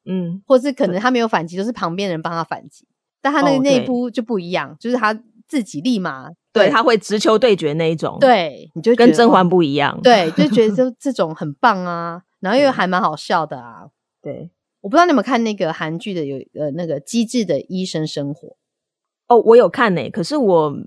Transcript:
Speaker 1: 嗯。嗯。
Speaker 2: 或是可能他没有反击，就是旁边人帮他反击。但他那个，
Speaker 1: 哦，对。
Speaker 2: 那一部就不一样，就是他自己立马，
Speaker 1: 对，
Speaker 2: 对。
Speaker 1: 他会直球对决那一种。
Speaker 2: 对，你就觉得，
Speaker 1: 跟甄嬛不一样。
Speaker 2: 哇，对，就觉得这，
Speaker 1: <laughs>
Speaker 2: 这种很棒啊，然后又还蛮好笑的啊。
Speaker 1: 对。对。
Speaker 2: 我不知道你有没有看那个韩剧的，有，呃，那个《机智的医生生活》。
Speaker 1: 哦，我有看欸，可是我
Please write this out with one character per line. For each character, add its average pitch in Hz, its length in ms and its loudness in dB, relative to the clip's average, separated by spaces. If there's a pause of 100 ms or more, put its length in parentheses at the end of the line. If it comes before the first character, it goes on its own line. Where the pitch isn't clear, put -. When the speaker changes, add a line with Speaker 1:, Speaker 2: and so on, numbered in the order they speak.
Speaker 1:
嗯。 175 300 -6
嗯。 196 120 -12
Speaker 2:
或 269 100 6
是 262 160 0
可 262 140 -2
能 180 140 -2
他 247 100 0
没 254 80 0
有 233 80 0
反 180 180 -2
击， 170 120 -12
就 190 80 -4
是 240 80 -4
旁 170 240 -6
边 202 120 -4
人 165 140 -6
帮 170 100 -6
他 165 120 -4
反 135 240 -12
击。 - 180 -20 (340)
但 277 120 -2
他 285 80 0
那 277 100 2
个， 277 60 2
Speaker 1:
哦， 262 40 0
对。 277 120 2
Speaker 2:
那 247 100 2
一 - 20 -6
部 247 240 -2
就 233 140 -6
不 220 160 -4
一 170 120 -10
样， 156 280 -6
就 226 100 -10
是 247 60 -2
他 220 260 -2 (280)
自 262 160 -4
己 143 160 -12
立 233 180 0
马， 139 300 -8 (240)
Speaker 1:
对， 202 140 4
Speaker 2:
对。 - 40 2
Speaker 1:
他 226 100 2
会 233 160 4
直 202 220 -2
球 220 180 2
对 214 200 4
决 156 160 -2
那 160 180 0
一 165 60 -2
种。 - 240 -6
Speaker 2:
对， 175 560 2
你 165 40 -10
就 226 140 2
觉 240 100 6
得， - 40 8
Speaker 1:
跟 - 80 4
甄 233 120 6
嬛 185 200 6
不 180 160 4
一 139 100 -2
样。 143 220 0
Speaker 2:
哇， - 40 -12
对， 202 300 4
就 294 180 2
觉 220 200 4
得 202 80 -2
这， 254 140 0
Speaker 1:
<laughs> 240 60 -10
Speaker 2:
这 277 160 -6
种 165 220 -4
很 156 200 -8
棒 202 300 0
啊， 170 380 -8 (160)
然 190 140 -4
后 240 40 2
又 285 140 4
还 180 160 -2
蛮 180 160 0
好 156 140 -2
笑 170 280 -2
的 143 140 -10
啊。 117 300 -20 (340)
Speaker 1:
对。 143 100 -10
对。 123 180 -14 (320)
Speaker 2:
我 202 60 -10
不 208 60 -2
知 311 40 4
道 349 80 6
你 349 40 2
有 285 60 4
没 - 20 4
有 196 60 0
看 240 180 -2
那 220 100 -2
个 185 200 -4
韩 165 260 -6
剧 196 160 -10
的， 160 100 -4
有， 139 120 -8 (180)
呃， 147 220 -6
那 175 100 -6
个 147 180 -6
《机 233 200 -2
智 226 200 -2
的 151 180 -2
医 185 220 -6
生 160 220 -6
生 143 260 -6
活》。 - 160 -18 (840)
Speaker 1:
哦， 240 140 6
我 226 100 6
有 220 140 6
看 214 260 0
欸， 151 140 -4
可 - 140 -6
是 294 160 -4
我 165 360 2 (120)